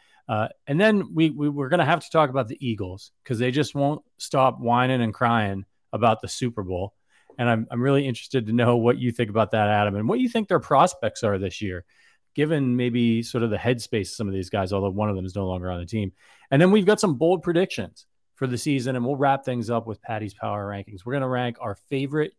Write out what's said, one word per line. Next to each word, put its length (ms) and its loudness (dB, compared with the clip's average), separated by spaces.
Uh, 220 -2
and 140 0
then 340 2
we, 160 4
we, 180 -2
we're 200 -4
gonna 160 4
have 160 2
to 100 -18
talk 200 4
about 180 -2
the 80 -10
Eagles 460 -6
'cause 140 -4
they 120 2
just 240 -2
won't 280 0
stop 420 2
whining 440 2
and 100 0
crying 520 0
about 280 2
the 80 -10
Super 340 -6
Bowl. 320 -6
And 100 0
I'm, 220 0
I'm 120 -4
really 260 2
interested 380 -4
to 60 -2
know 260 4
what 200 2
you 140 -2
think 180 -2
about 200 2
that, 180 2
Adam, 280 2
and 120 -2
what 100 0
you 120 0
think 180 -2
their 120 2
prospects 600 2
are 160 0
this 220 -6
year, 240 -6
given 400 0
maybe 480 2
sort 220 -2
of 60 -2
the 80 -2
headspace 500 -2
of 0 -
some 180 -6
of 80 -4
these 160 -6
guys, 220 -2
although 180 0
one 200 -2
of 40 -2
them 120 -6
is 100 -8
no 100 -2
longer 240 -4
on 100 -6
the 60 -8
team. 260 -4
And 100 4
then 100 6
we've 160 4
got 140 4
some 160 2
bold 260 2
predictions 640 -2
for 120 -4
the 120 -4
season, 380 -2
and 80 -2
we'll 120 -2
wrap 280 2
things 240 -4
up 180 -2
with 140 -10
Patty's 340 -8
Power 320 -6
Rankings. 380 -10
We're 80 -6
gonna 160 -2
rank 320 -2
our 140 -6
favorite 640 -4